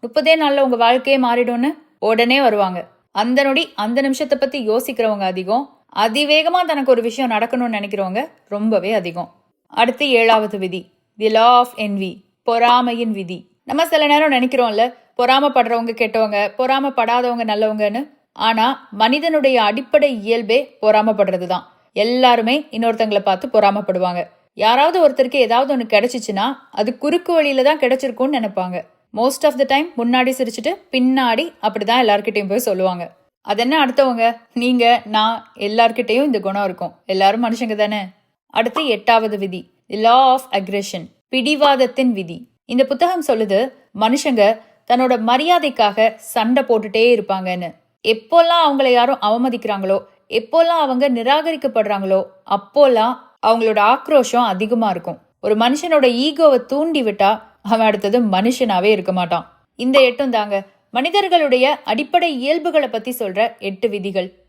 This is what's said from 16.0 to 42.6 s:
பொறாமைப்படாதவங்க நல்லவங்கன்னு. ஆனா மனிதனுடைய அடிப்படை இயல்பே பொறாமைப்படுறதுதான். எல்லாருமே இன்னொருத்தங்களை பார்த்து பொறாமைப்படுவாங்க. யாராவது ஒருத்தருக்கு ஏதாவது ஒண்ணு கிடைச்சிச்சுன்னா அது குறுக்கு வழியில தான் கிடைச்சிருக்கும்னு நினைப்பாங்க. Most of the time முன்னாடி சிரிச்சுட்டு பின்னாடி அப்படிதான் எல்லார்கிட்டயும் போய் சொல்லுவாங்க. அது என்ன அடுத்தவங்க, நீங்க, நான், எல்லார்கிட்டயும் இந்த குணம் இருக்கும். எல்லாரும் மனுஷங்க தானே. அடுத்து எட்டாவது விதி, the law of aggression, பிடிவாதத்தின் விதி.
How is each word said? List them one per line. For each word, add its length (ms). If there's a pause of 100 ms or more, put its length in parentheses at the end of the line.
பொறாமைப்படாதவங்க 840
நல்லவங்கன்னு. 580 (300)
ஆனா 580
மனிதனுடைய 720
அடிப்படை 500
இயல்பே 680
பொறாமைப்படுறதுதான். 840 (280)
எல்லாருமே 640 (140)
இன்னொருத்தங்களை 500
பார்த்து 280
பொறாமைப்படுவாங்க. 720 (320)
யாராவது 540
ஒருத்தருக்கு 260
ஏதாவது 420
ஒண்ணு 40
கிடைச்சிச்சுன்னா 640 (240)
அது 280
குறுக்கு 340
வழியில 300
தான் 160
கிடைச்சிருக்கும்னு 600
நினைப்பாங்க. 400 (360)
Most 300
of 140
the 60
time 320
முன்னாடி 420
சிரிச்சுட்டு 340 (200)
பின்னாடி 520 (180)
அப்படிதான் 400
எல்லார்கிட்டயும் 460
போய் 200
சொல்லுவாங்க. 360 (380)
அது 200
என்ன 240
அடுத்தவங்க, 380 (280)
நீங்க, 520
நான், 500
எல்லார்கிட்டயும் 760
இந்த 120
குணம் 240
இருக்கும். 300 (120)
எல்லாரும் 380
மனுஷங்க 300
தானே. 260 (460)
அடுத்து 400
எட்டாவது 520
விதி, 220 (320)
the 60
law 340
of 180
aggression, 520 (280)
பிடிவாதத்தின் 840
விதி. 260 (260)